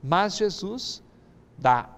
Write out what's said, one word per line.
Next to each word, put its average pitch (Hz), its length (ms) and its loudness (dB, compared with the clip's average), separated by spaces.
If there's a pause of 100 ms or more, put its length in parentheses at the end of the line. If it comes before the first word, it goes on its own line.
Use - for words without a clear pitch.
Mas 180 320 0
Jesus 214 680 -4 (540)
dá 123 400 4